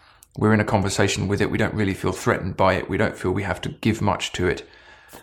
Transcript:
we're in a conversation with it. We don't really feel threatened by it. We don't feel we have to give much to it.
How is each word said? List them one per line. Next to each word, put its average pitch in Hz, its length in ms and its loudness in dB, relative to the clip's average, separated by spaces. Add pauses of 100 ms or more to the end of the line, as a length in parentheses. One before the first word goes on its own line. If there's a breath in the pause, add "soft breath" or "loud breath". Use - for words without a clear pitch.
(360 loud breath)
we're 110 180 4
in 107 60 4
a 107 40 2
conversation 98 640 0
with 101 120 0
it. 107 100 0
We - 80 -2
don't 113 160 0
really 101 200 0
feel 92 180 -2
threatened 92 440 -2
by 92 180 4
it. 82 140 -2
We 95 80 -2
don't 101 200 0
feel 92 160 -2
we 98 100 0
have 90 200 -4
to - 60 -6
give - 320 -2
much - 320 -2
to 90 140 0
it. - 220 -2 (540 loud breath)